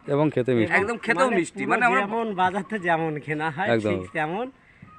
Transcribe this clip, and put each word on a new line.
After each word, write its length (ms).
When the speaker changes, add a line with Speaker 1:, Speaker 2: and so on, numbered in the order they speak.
Speaker 1:
এবং 260
খেতে 200
মিষ্টি। 220
Speaker 2:
একদম 220
খেতেও 280
Speaker 3:
মানে 120
Speaker 2:
মিষ্টি। 220
Speaker 3:
পুরো 100
Speaker 2:
মানে 160
আমরা 160
Speaker 3:
যেমন 320
বাজার 300
থেকে 200
যেমন 360
কেনা 300
হয়, 200
Speaker 1:
একদম। 200
Speaker 3:
ঠিক 220
তেমন। 400